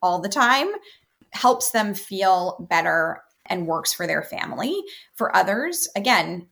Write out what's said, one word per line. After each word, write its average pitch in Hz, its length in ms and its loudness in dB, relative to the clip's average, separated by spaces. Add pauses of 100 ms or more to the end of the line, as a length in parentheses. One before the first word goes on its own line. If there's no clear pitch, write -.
all 180 180 2
the 196 80 -4
time 269 400 2 (600)
helps 247 400 2
them 208 240 0
feel 185 760 0
better 165 540 0 (240)
and 180 200 -2
works 160 280 -2
for 175 120 -4
their 156 160 0
family. - 600 -6 (320)
For - 200 -2
others, 233 640 0
again, 180 560 0